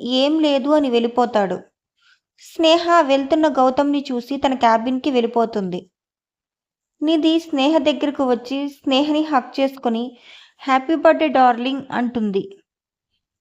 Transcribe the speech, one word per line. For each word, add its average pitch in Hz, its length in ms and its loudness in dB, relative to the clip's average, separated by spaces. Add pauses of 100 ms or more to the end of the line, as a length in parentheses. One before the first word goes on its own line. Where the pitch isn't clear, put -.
"ఏం 269 360 0
లేదు," 285 300 0
అని 294 200 2
వెళ్ళిపోతాడు. 233 720 0 (800)
స్నేహ 339 640 2
వెళ్తున్న 277 460 2
గౌతమ్ని 277 640 0
చూసి 240 260 -6
తన 269 180 0
క్యాబిన్కి 254 560 0
వెళ్ళిపోతుంది. 226 800 -2 (1120)
నిధి 320 380 2
స్నేహ 311 380 0
దగ్గరకు 277 520 0
వచ్చి 262 400 -4
స్నేహని 294 520 -2
హగ్ 302 380 -2
చేసుకొని, 254 580 -4 (420)
"హ్యాపీ 262 360 0
బర్త్‌డే 320 320 4
డార్లింగ్," 254 540 2 (100)
అంటుంది. 220 680 -4 (840)